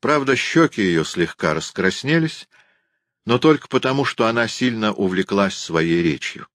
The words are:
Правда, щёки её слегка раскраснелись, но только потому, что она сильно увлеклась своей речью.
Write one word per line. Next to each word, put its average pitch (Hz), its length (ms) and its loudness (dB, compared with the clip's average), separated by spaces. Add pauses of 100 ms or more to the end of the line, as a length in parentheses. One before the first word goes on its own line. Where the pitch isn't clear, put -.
Правда, 135 360 2
щёки 165 440 0
её 85 240 2
слегка 82 480 -2
раскраснелись, 127 960 -2 (800)
но 117 120 2
только 156 300 4
потому, 131 380 0
что - 200 0
она 113 220 0
сильно 113 460 -2
увлеклась 95 640 0
своей 82 440 0
речью. - 520 -4